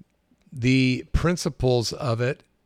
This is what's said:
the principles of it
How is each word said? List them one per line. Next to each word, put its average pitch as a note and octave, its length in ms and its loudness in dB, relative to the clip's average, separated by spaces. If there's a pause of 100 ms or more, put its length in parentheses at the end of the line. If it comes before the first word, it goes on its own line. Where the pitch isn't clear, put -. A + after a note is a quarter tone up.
(520)
the B2+ 600 2
principles B2+ 800 0
of A#2 280 -4
it B2+ 220 -4 (240)